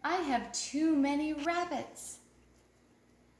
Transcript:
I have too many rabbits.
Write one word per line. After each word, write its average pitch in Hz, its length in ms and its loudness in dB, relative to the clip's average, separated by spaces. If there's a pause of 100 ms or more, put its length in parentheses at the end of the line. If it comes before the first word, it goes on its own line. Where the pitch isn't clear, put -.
I 311 140 0
have 269 340 0
too 311 440 2
many 285 380 2
rabbits. 330 840 -4 (1200)